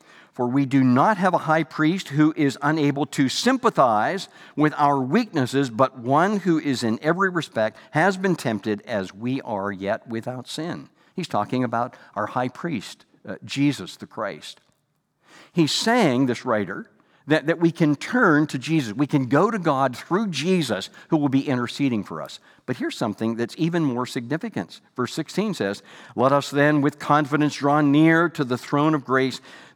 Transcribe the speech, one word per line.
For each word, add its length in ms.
"For 120
we 200
do 180
not 340
have 160
a 160
high 140
priest 460
who 260
is 260
unable 440
to 240
sympathize 960
with 180
our 240
weaknesses, 680
but 280
one 420
who 200
is 240
in 180
every 280
respect 480
has 260
been 180
tempted 460
as 320
we 300
are, 280
yet 380
without 400
sin." 400
He's 140
talking 340
about 320
our 120
high 220
priest, 560
uh, 80
Jesus 500
the 120
Christ. 520
He's 180
saying, 540
this 180
writer, 460
that, 200
that 140
we 120
can 240
turn 520
to 100
Jesus. 340
We 160
can 200
go 220
to 80
God 380
through 320
Jesus, 640
who 80
will 140
be 180
interceding 560
for 180
us. 200
But 100
here's 220
something 380
that's 220
even 280
more 200
significant. 760
Verse 180
sixteen 400
says, 300
"Let 180
us 160
then 320
with 180
confidence 560
draw 240
near 500
to 140
the 140
throne 360
of 120
grace, 340